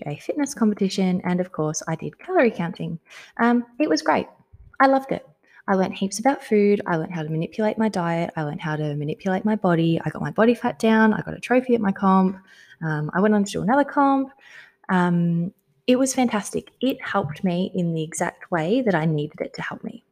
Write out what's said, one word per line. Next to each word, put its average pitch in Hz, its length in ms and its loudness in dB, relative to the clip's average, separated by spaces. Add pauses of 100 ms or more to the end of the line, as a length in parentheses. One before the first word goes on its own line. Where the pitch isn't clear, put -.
a 147 100 -6
fitness - 380 -6
competition. 190 720 0
And 180 160 0
of 180 100 -4
course, 156 380 -4
I 160 60 -2
did 151 220 -10
calorie 320 340 2
counting. 170 460 -6 (440)
Um, 240 240 4 (120)
it 311 120 0
was 311 120 2
great. 311 260 0 (520)
I 269 80 6
loved 269 240 2
it. - 160 -8 (400)
I 202 80 2
learned 190 200 0
heaps 196 240 -6
about 269 240 0
food. 202 440 4
I 175 100 0
learned 170 160 -6
how 160 100 -6
to 151 60 -8
manipulate 170 480 -2
my 220 120 2
diet. 170 460 -2
I 160 80 -4
learned 147 180 -6
how 156 140 -4
to 151 200 -4
manipulate 156 500 -4
my 214 100 2
body. 165 480 2
I 156 60 -2
got - 120 -8
my 147 100 -4
body 226 240 4
fat 233 220 -4
down. 220 360 4
I - 80 -2
got - 140 -8
a - 40 -16
trophy 254 340 0
at 226 80 2
my 196 100 0
comp. 190 460 2 (440)
Um, 151 320 -4
I 175 80 0
went 214 120 4
on 208 120 2
to 202 60 -10
do 170 100 -4
another 254 240 2
comp. 269 440 0 (600)
Um, 175 640 2 (340)
it 254 100 6
was 262 160 0
fantastic. - 580 -2 (100)
It 262 200 -2
helped 196 420 -4
me 185 300 0
in 170 200 -2
the 160 100 -2
exact - 480 -6
way 180 300 0
that 214 140 2
I 156 100 2
needed 151 340 -2
it - 140 -6
to - 80 -12
help - 220 -10
me, - 280 -14